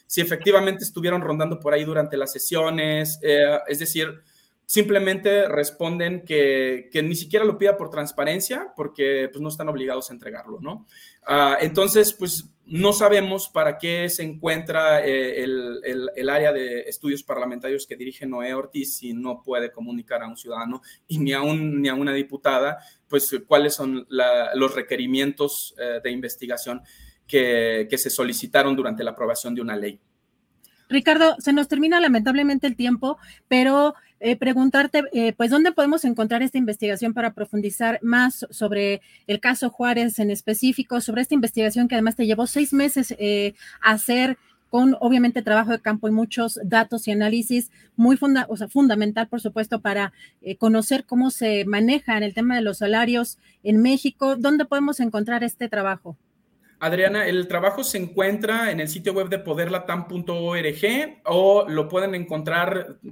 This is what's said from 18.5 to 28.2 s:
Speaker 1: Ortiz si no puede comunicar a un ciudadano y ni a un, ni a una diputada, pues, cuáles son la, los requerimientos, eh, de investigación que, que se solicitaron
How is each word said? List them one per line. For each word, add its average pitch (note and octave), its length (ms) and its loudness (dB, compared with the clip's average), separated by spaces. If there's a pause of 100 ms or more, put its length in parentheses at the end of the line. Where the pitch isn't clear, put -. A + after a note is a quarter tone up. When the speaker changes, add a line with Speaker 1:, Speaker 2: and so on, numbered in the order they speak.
Speaker 1:
Ortiz C3+ 440 -8
si B2 140 -10
no A#2+ 300 -8
puede A#2+ 300 -4
comunicar A#2 500 -8
a A2+ 60 -12
un A2+ 100 -16
ciudadano A#2 460 -10 (240)
y E3 100 -6
ni C#3 160 0
a C#3 80 -2
un, D3+ 400 -2
ni C#3 80 0
a C3 60 -2
una C#3 180 -2
diputada, C#3 640 -2 (300)
pues, C#3 280 0 (120)
cuáles D3 260 4
son C3 340 -6
la, B2 460 0
los C3 220 0
requerimientos, C3 1040 -4
eh, A#2+ 240 -6
de B2 80 -4
investigación B2 720 -10 (420)
que, A#2 640 2
que B2+ 80 -2
se C3 140 -4
solicitaron C3 640 0